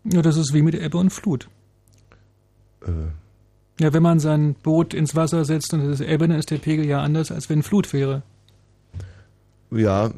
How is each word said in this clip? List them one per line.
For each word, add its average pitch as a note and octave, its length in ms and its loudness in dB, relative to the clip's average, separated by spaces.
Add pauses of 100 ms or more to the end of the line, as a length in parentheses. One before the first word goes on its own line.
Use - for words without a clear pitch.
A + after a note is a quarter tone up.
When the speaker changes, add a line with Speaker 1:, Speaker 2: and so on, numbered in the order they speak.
Speaker 1:
Ja, F3+ 180 2
das D#3 140 4
ist D3 180 -2
wie D3+ 80 4
mit D#3+ 140 2
Ebbe E3+ 220 -4
und F#3 140 2
Flut. - 360 -4 (1400)
Speaker 2:
Äh. - 40 -8 (920)
Speaker 1:
Ja, D3+ 120 2
wenn D#3+ 100 4
man E3+ 160 4
sein D3+ 420 2
Boot D#3+ 320 0
ins D3+ 220 -2
Wasser D#3+ 300 0
setzt D#3 280 -2
und D#3+ 80 0
es C#3 200 -2
ist - 60 -6
Ebbe, D#3+ 200 2
dann E3 100 2
ist - 140 -4
der D3+ 60 -2
Pegel D#3 280 -2
ja C#3+ 160 0
anders, D3+ 300 0
als - 180 -10
wenn D3+ 140 2
Flut - 300 0
wäre. C#3 300 -2 (1500)
Speaker 2:
Ja, G#2+ 440 2